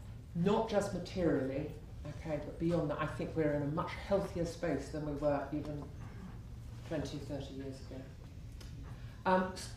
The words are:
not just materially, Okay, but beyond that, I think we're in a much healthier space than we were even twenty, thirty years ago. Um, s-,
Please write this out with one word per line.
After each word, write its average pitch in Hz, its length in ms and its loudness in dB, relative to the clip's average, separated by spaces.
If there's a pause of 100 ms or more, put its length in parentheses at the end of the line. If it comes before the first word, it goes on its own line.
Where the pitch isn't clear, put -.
(360)
not 202 340 6
just 196 240 4
materially, 151 800 2 (380)
Okay, 156 360 -4
but - 140 -6
beyond 165 300 4
that, 143 120 0
I 151 40 0
think - 300 -2
we're 156 180 6
in 143 100 2
a 139 40 2
much 165 240 2 (160)
healthier 185 380 4
space - 440 0
than 151 160 -2
we 147 80 0
were 139 300 4 (100)
even 143 300 -2 (1040)
twenty, 147 300 -2
thirty 143 380 -4
years 135 200 -6 (140)
ago. 131 120 -8 (1200)
Um, 185 280 6
s-, - 240 -6